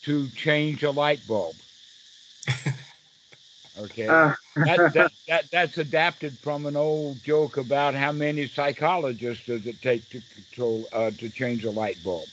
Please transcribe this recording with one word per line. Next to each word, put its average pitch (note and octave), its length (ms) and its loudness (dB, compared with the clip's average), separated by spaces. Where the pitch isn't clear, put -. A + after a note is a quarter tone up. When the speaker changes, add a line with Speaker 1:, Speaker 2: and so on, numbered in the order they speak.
Speaker 1:
to C#3+ 260 0
change D3+ 520 0
a D3 80 2
light D3 380 2
bulb? F#2+ 260 0
Speaker 2:
<laughs> B2+ 80 0
Speaker 1:
Okay. G#2+ 300 -6
Speaker 3:
Uh. D#3 240 8
Speaker 1:
That, D#3+ 380 4
that, - 240 2
Speaker 3:
<laughs> - 100 -18
Speaker 1:
that, D#3+ 220 0
that's E3 260 0
adapted D#3 640 -2
from D3 260 -6
an C#3+ 120 -4
old D3+ 460 -2
joke D3 360 2
about C#3 360 2
how C#3 160 0
many D3 360 -2
psychologists C#3+ 1000 -2
does A#2 220 -6
it A2+ 160 -10
take A#2+ 260 0
to A#2+ 140 -14
control, A2+ 600 -4
uh, A2 160 2
to G#2+ 180 -10
change A#2+ 380 -4
a A2 40 0
light G#2 320 -4
bulb. F2 300 -4